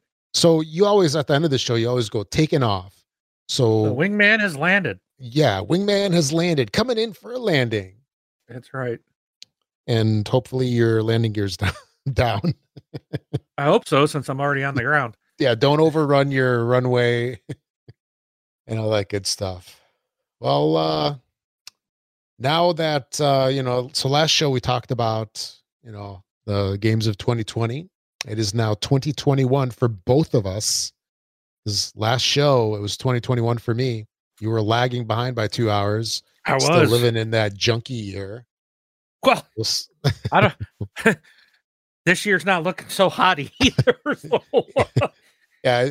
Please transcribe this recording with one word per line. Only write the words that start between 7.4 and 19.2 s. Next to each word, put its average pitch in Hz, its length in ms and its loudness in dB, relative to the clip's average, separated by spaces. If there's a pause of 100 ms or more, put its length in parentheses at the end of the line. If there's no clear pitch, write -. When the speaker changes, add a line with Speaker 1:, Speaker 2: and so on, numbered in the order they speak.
Speaker 2:
That's 120 260 -18
right. 123 240 -6 (880)
Speaker 1:
And 110 400 0
hopefully 127 400 -2
your 113 360 2
landing 113 300 0
gear's 101 240 -4
<laughs> - 20 -20
down, 92 140 -2 (400)
down. 117 420 0 (1040)
Speaker 2:
I 143 80 -4
hope 185 220 2
so, 143 200 4
since 147 220 -6
I'm 135 120 -6
already 139 240 -2
on 139 100 -6
the 123 80 -2
ground. 131 340 -2 (220)
Speaker 1:
Yeah, 127 160 2
don't 143 260 4
overrun 143 520 2
your 127 320 2
runway 123 840 0
<laughs> - 1200 -20
and 110 140 -4
all 110 100 -2
that 104 200 0
good 101 160 -6